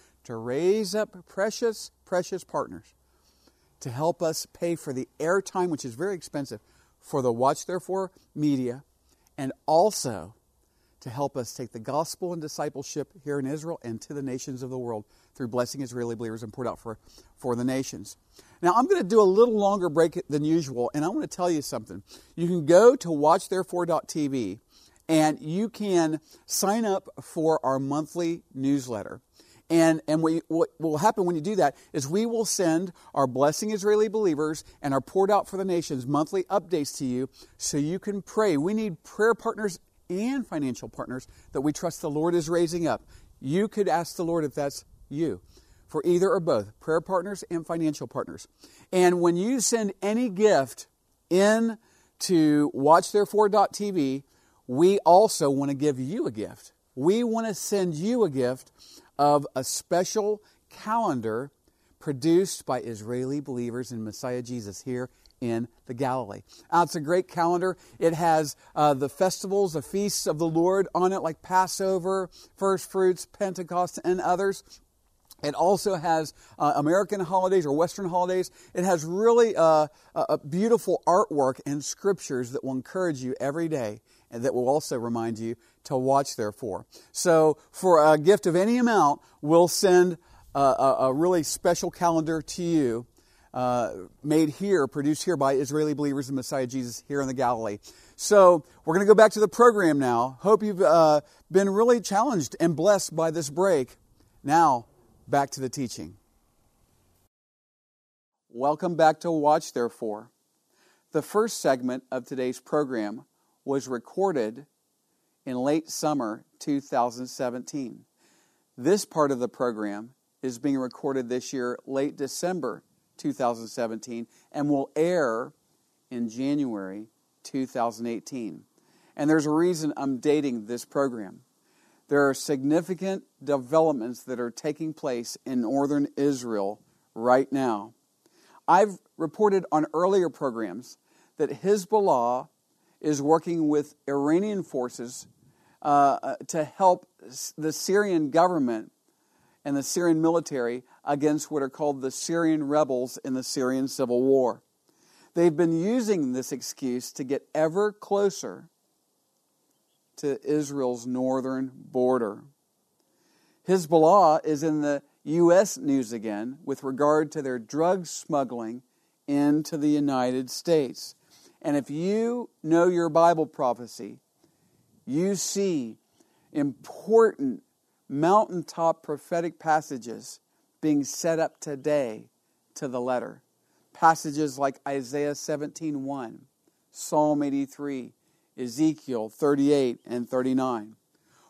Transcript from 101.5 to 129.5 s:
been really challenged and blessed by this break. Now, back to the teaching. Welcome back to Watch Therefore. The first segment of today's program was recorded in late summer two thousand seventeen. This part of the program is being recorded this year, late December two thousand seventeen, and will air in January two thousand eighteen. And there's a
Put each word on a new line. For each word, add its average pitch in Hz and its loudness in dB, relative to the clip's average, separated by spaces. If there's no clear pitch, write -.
been 196 4
really 233 4
challenged 202 -2
and 165 2
blessed 185 2
by 165 0
this 151 -4
break. 156 0
Now, 143 2
back 143 0
to 135 -12
the 131 -6
teaching. 104 -10
Welcome 151 -2
back 156 4
to 175 -4
Watch 156 2
Therefore. 113 -4
The 156 0
first 214 -2
segment 127 0
of 127 -6
today's 127 -6
program 127 -4
was 135 -4
recorded 131 -4
in 127 -8
late 143 -2
summer 131 -4
two 143 -4
thousand 123 -2
seventeen. 123 -8
This 170 0
part 147 0
of 127 -4
the 120 -2
program 107 -6
is 123 -8
being 139 -2
recorded 131 -6
this 123 -6
year, 123 -6
late 135 -4
December 143 -6
two 147 -6
thousand 117 -4
seventeen, 117 -8
and 147 -2
will 139 0
air 151 0
in 120 -4
January 113 -6
two 131 -6
thousand 117 -4
eighteen. 117 -10
And 143 0
there's 156 4
a 151 0